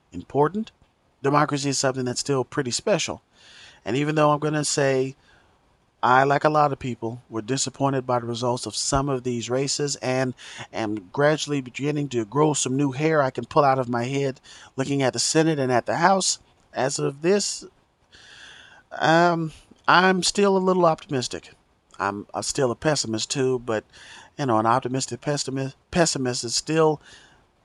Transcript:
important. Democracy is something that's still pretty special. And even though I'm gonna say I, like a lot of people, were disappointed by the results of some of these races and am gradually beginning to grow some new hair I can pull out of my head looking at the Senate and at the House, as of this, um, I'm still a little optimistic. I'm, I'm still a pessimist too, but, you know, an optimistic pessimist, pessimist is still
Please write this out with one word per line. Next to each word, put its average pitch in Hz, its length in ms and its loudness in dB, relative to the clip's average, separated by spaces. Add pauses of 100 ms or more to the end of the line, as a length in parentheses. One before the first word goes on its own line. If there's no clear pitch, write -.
(100)
important. 151 600 -2 (500)
Democracy 143 460 2
is 135 100 -2
something 131 260 -2
that's 123 140 -4
still 110 240 -2
pretty - 300 -4
special. 175 500 -2 (640)
And 107 120 -2
even 147 200 0
though 151 160 4
I'm 143 80 0
gonna 151 240 -2
say 135 500 0 (840)
I, 127 220 6
like 143 220 2
a 156 40 6
lot 151 240 4
of 131 60 -6
people, 120 500 -6
were 113 140 -6
disappointed 135 640 -2
by 123 140 0
the 117 60 -8
results 120 400 -4
of 107 100 -8
some 139 320 0
of 131 160 -4
these 120 260 -4
races 139 460 -2
and 127 360 -2 (400)
am 107 400 -6
gradually 147 480 0
beginning 143 500 -4
to 120 140 -2
grow 143 300 0
some 131 220 -2
new 139 160 0
hair 151 280 2
I 131 100 2
can 120 160 -8
pull 151 180 2
out 135 160 4
of 120 80 -2
my 120 160 -2
head 139 360 -4 (360)
looking 139 260 0
at 127 100 2
the 120 60 -4
Senate 156 400 2
and 127 140 0
at 117 140 2
the 113 100 -2
House, 185 420 2 (340)
as 139 280 -2
of 147 220 -4
this, 196 420 0 (1300)
um, 165 580 2 (380)
I'm 180 340 4
still 202 340 2
a - 20 4
little 185 280 4
optimistic. 131 640 -2 (480)
I'm, 101 340 -4
I'm 101 120 -6
still 135 260 0
a 113 60 -4
pessimist 113 560 -2
too, 131 260 0
but, 113 240 -4 (560)
you 147 80 -2
know, 113 120 2
an 110 80 2
optimistic 123 540 0
pessimist, 135 540 -4 (160)
pessimist 135 540 0
is 117 100 -6
still 156 480 2 (640)